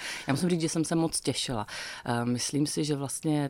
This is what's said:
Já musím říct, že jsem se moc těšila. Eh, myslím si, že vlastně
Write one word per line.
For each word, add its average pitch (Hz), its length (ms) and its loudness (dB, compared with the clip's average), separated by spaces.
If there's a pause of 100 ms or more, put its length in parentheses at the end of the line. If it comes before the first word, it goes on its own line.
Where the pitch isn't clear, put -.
(280)
Já 131 60 2
musím 165 160 2
říct, 170 120 4
že 160 80 2
jsem 160 160 2
se 170 100 0
moc 165 260 2
těšila. 123 460 -2 (380)
Eh, 120 200 0
myslím 123 420 0
si, 160 180 0
že 147 100 0
vlastně 143 540 0